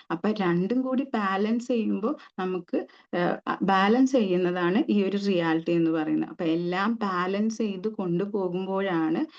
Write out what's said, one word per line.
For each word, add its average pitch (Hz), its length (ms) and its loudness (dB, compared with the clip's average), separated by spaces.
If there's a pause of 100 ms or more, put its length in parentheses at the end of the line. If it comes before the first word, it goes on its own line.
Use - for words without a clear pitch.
(120)
അപ്പൊ 190 200 0
രണ്ടും 190 500 0
കൂടി 254 220 0
ബാലൻസ് 214 640 -2
ചെയ്യുമ്പോ 214 500 0 (220)
നമുക്ക്, 185 380 -4 (400)
ഏ, - 20 0 (420)
ബാലൻസ് 202 500 4
ചെയ്യുന്നതാണ് 185 800 2
ഈ 208 140 4
ഒരു 196 140 0 (100)
റിയാലിറ്റി 170 440 0
എന്ന് 165 200 2
പറയുന്നത്. 156 380 -2
അപ്പൊ 156 140 -8
എല്ലാം 175 580 0
ബാലൻസ് 196 560 0
ചെയ്ത് 202 300 -4
കൊണ്ടുപോകുമ്പോഴാണ് 190 1400 -2 (140)